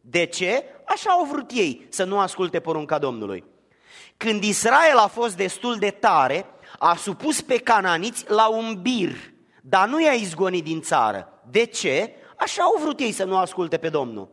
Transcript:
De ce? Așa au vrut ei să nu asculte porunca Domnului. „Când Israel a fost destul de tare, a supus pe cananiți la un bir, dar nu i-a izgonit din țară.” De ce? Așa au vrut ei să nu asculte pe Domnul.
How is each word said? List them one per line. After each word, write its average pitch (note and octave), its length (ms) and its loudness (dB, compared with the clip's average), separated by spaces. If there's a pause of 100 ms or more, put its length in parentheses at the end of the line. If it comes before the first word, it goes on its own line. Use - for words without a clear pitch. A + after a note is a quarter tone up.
De E3+ 240 -2
ce? F#3 400 -2 (200)
Așa G4+ 260 -2
au F4+ 140 4
vrut C#4 260 -6
ei F3+ 380 -2
să - 160 -4
nu G3 140 -2
asculte F3+ 420 -2
porunca D#3 380 -4
Domnului. G#2+ 460 -6 (720)
„Când G#3 260 -2
Israel C4 540 4
a G#3+ 100 6
fost A3+ 300 -4
destul G3+ 400 -4
de G3+ 140 0
tare, D#3 560 2 (320)
a E3+ 160 4
supus A3 460 -4
pe B3 180 0
cananiți G3+ 720 0
la A3 200 4
un A3 340 -4
bir, F3 280 -2 (520)
dar F#3+ 260 2
nu D4+ 120 -2
i-a D#4 120 4
izgonit F#3 520 -2
din D#3+ 160 -4
țară.” A2 600 0 (100)
De A3 140 4
ce? F3+ 500 -2 (220)
Așa - 260 -4
au F#4 180 4
vrut D4 200 -4
ei A3+ 120 -2
să G3 120 -4
nu F#3+ 120 0
asculte F3 400 -2
pe D#3+ 120 -4
Domnul. A#2 440 -4